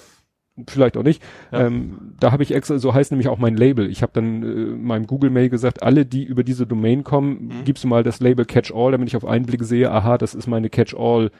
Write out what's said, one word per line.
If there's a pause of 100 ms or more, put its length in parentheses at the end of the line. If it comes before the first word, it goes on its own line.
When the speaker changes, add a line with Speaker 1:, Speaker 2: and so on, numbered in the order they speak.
(640)
Speaker 1:
vielleicht
auch
nicht. (300)
Speaker 2:
Ja.
Speaker 1:
Ähm,
da
habe
ich
extra,
so
heißt
nämlich
auch
mein
Label.
Ich
habe
dann,
äh,
meinem
Google-Mail
gesagt,
„Alle,
die
über
diese
Domain
kommen,
Speaker 2:
Mhm.
Speaker 1:
gibst
du
mal
das
Label
Catch-all,
damit
ich
auf
einen
Blick
sehe,
aha,
das
ist
meine
Catch-all,